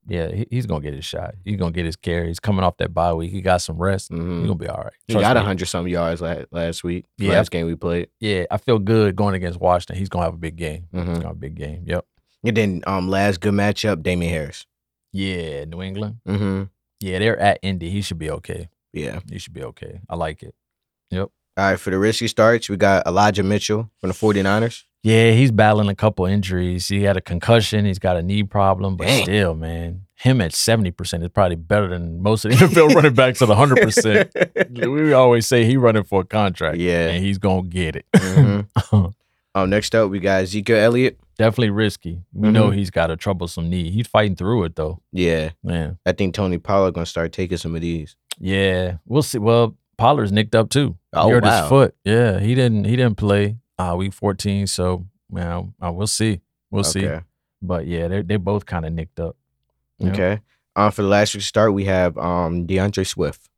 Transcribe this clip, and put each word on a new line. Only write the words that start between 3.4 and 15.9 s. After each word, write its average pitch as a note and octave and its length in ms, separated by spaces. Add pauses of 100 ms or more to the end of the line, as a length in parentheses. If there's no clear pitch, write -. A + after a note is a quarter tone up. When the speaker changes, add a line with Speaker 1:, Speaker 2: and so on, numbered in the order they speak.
Speaker 1:
got F#2 200
some E2 160
rest. F#2 340
Speaker 2:
Mm-hmm. E2+ 280
Speaker 1:
He's G#2+ 80
gonna G2+ 80
be D#2+ 120
all - 160
right. - 100 (140)
Speaker 2:
He A#2 60
Speaker 1:
Trust G#2 100
Speaker 2:
got A#2 120
Speaker 1:
me. A2+ 60
Speaker 2:
a G2+ 40
hundred F#2 220
some F2+ 200
yards E2+ 340
la-, E2 300
last E2+ 320
week. F2 220 (120)
Speaker 1:
Yeah. G2 160
Speaker 2:
Last G2+ 180
game E2+ 160
we E2 80
played. F2 340 (100)
Speaker 1:
Yeah, G2 300
I - 80
feel A2+ 220
good G#2 360
going G2+ 200
against F2 240
Washington. F2+ 380
He's F#2+ 120
gonna F2 160
have E2 80
a E2+ 40
big D#2+ 180
game. E2 380
Speaker 2:
Mm-hmm. F2 140
Speaker 1:
He's E2+ 120
gonna E2+ 80
have D#2+ 100
a - 20
big D2 160
game. D2+ 300
Yep. E2+ 200 (380)
Speaker 2:
And A2 140
then, G2 300
um, F#2 220
last G2 320
good G#2 120
matchup, G2+ 480
Damian F2 320
Harris. D#2 320 (480)
Speaker 1:
Yeah, E2+ 520
New E2+ 180
England. G#2 340 (100)